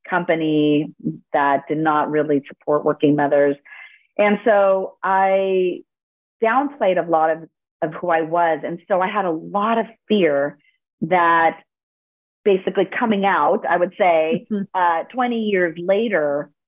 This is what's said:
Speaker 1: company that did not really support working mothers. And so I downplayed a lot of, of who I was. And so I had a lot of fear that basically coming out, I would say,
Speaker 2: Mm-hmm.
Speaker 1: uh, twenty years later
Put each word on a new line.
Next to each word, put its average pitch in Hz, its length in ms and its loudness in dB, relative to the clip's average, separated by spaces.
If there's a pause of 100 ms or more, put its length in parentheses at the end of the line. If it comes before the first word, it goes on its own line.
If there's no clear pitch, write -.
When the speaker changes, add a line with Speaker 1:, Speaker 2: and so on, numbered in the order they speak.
Speaker 1:
company 156 840 0 (380)
that 143 360 0
did 151 100 -4
not 151 320 0
really 151 380 0
support - 360 -4
working 147 320 2
mothers. 143 400 2 (600)
And 208 280 2
so 196 580 2
I 190 800 0 (600)
downplayed 220 640 0
a 170 40 -12
lot 160 220 2
of, 160 180 -6 (340)
of 156 120 -4
who 175 160 -8
I 165 120 0
was. 160 420 0
And 170 240 -8
so 185 120 0
I 185 80 -2
had 208 160 -4
a 175 60 -4
lot 196 480 -4
of 220 80 -2 (220)
fear 147 500 0 (440)
that 165 580 2 (840)
basically 190 420 0
coming 208 380 -2
out, 175 440 2
I 175 80 0
would 180 220 0
say, 165 520 2
Speaker 2:
Mm-hmm. 202 120 -4 (120)
Speaker 1:
uh, 175 380 0
twenty 240 300 -2
years 180 360 0
later 175 720 -2 (180)